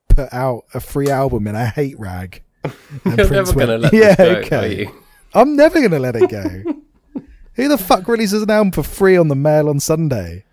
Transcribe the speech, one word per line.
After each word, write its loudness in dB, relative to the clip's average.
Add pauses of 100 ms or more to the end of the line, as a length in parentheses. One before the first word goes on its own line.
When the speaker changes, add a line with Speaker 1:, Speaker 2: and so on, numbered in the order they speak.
Speaker 1:
put 4
out -4 (100)
a -8
free -4
album -2
in -6
a -4
hate -6
rag?" -12
Speaker 2:
<laughs> -20
Speaker 1:
And -8 (440)
Speaker 2:
You're 4
Speaker 1:
Prince -2
Speaker 2:
never -2
Speaker 1:
went, 0 (100)
Speaker 2:
gonna -2
let 0
Speaker 1:
"Yeah, 6
Speaker 2:
this 2
go, -2
Speaker 1:
okay. -
Speaker 2:
are -4
you? -16 (300)
Speaker 1:
I'm 2
never 4
gonna 0
let -4
it 2
go." -8 (500)
Speaker 2:
<laughs> -18
Speaker 1:
Who -2
the 2
fuck -2
releases -2
an -2
album 2
for -2
free 2
on 4
the 0
mail 2
on -2
Sunday? -4